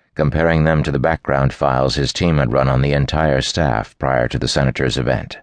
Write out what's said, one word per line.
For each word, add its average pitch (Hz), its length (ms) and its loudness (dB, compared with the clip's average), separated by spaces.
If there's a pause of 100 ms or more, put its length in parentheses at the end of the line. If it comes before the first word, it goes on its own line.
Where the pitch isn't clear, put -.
(160)
comparing 78 480 2
them 78 200 2
to 73 80 -4
the 69 80 0
background 69 520 0
files 67 440 0
his 69 180 -2
team 85 240 0
had 62 160 0
run 67 160 2
on 65 120 2
the 71 120 0
entire 71 480 0
staff 62 560 -2
prior 64 320 -2
to 65 100 -4
the 62 80 -2
senator's 65 500 -2
event. 64 460 -4